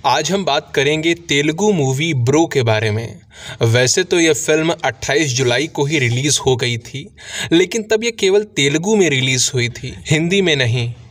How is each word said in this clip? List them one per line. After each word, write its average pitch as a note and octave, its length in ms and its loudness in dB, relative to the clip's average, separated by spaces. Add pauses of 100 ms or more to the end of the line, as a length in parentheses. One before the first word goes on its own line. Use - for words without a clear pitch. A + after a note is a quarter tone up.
आज D3 260 0
हम G3 120 -2
बात C#3+ 300 -2
करेंगे D#3 380 2 (100)
तेलुगु D#3+ 500 0
मूवी D3 440 0
ब्रो C3+ 300 2
के C3+ 160 0
बारे A2 280 2
में। A2+ 300 -6 (420)
वैसे B2 420 2
तो F3+ 160 0
यह D#3+ 140 4
फिल्म D#3+ 400 0 (100)
अट्ठाईस C#3 500 0
जुलाई B2+ 320 0
को D3+ 180 -4
ही D3+ 140 0
रिलीज B2+ 480 0
हो C3 100 4
गई A#2+ 220 -4
थी, - 260 -14 (480)
लेकिन F#3 300 2
तब A3 220 -2
यह A#3 160 -2
केवल G3+ 240 2 (120)
तेलुगु D#3 400 0
में F3+ 140 4
रिलीज C3 440 -2
हुई A#2+ 160 -2
थी, - 220 -14 (140)
हिंदी E3+ 360 0
में E3 140 2
नहीं। A#2+ 360 -2 (180)